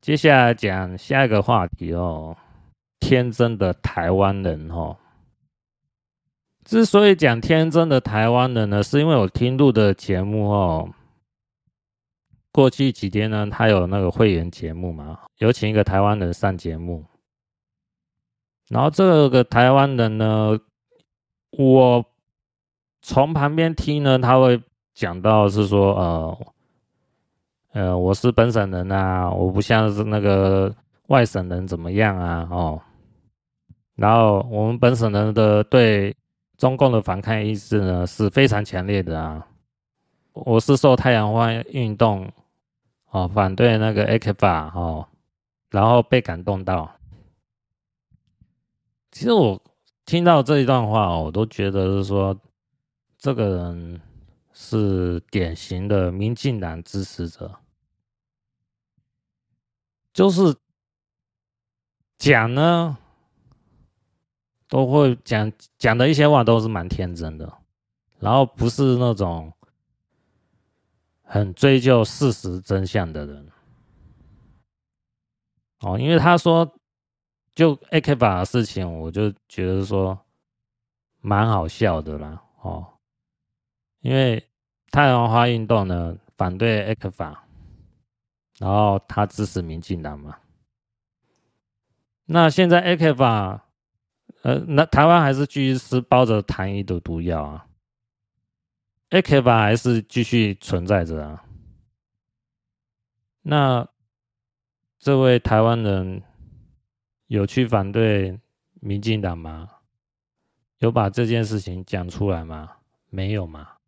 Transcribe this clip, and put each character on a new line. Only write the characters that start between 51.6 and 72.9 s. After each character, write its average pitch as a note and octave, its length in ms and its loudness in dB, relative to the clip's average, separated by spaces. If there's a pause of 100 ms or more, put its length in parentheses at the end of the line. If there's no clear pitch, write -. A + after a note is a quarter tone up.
得 F#2+ 160 -2
是 G2 180 0
说， G2 340 -2 (800)
这 C#3 160 -4
个 G2+ 220 -2
人 E2+ 440 -10 (520)
是 F#2 680 -2 (120)
典 E2+ 260 -4
型 F#2 320 -10
的 F#2+ 240 0
民 G#2+ 220 -4
进 A#2+ 260 -6
党 E2 220 -10
支 G2 200 -10
持 E2+ 260 -10
者。 E2+ 300 -18 (2500)
就 F#3+ 180 4
是 F3 240 2 (1600)
讲 A#2+ 360 2
呢， E3 420 0 (1700)
都 C3 180 0
会 C3+ 380 2
讲， G#2+ 280 -4 (240)
讲 A#2 220 0
的 B2+ 100 4
一 D#3+ 60 2
些 D3 140 4
话 C#3 160 4
都 A2+ 160 4
是 A2 80 -4
蛮 G2+ 200 -6
天 F2+ 260 -6
真 D#2+ 220 -12
的， E2 160 -14 (680)
然 G2+ 120 -2
后 C3 140 4
不 A#2 220 -4
是 C3 280 0
那 B2 160 0
种 E2+ 400 -6 (1700)
很 G2+ 300 -4
追 C3+ 280 2
究 A#2+ 240 4
事 C3 280 -2
实 F#2 280 -8
真 F#2+ 260 -4
相 F2+ 260 -6